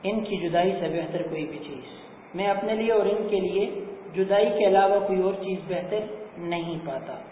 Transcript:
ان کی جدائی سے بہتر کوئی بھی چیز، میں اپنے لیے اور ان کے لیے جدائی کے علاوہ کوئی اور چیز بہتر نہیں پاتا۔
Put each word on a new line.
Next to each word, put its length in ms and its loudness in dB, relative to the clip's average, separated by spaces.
ان 200 0
کی 260 -2
جدائی 300 4
سے 80 -2
بہتر 420 -4
کوئی 160 -4
بھی 140 -10
چیز، 240 -12
میں 120 0
اپنے 280 0
لیے 160 2
اور 140 6
ان 240 2
کے 100 2
لیے 460 0
جدائی 360 4
کے 180 4
علاوہ 400 6
کوئی 140 2
اور 120 2
چیز 340 -4
بہتر 320 -2
نہیں 500 -4
پاتا۔ 280 -8